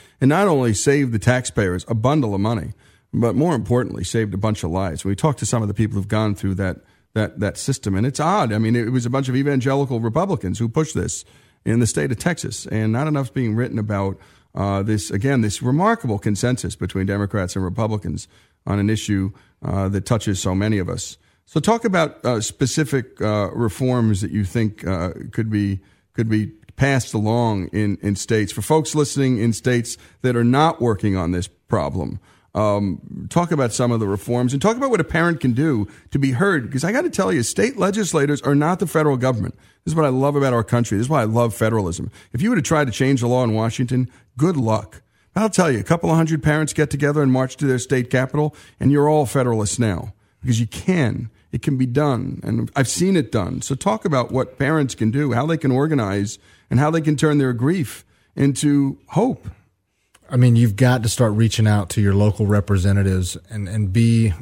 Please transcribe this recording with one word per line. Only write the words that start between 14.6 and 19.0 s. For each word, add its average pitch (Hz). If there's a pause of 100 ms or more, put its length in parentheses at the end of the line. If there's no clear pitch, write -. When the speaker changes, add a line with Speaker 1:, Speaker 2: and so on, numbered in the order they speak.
Speaker 1:
this, 107
again, 120
this 104
remarkable 147
consensus 110
between 95
Democrats 101
and 95
Republicans 98 (380)
on 101
an 101
issue, 101 (320)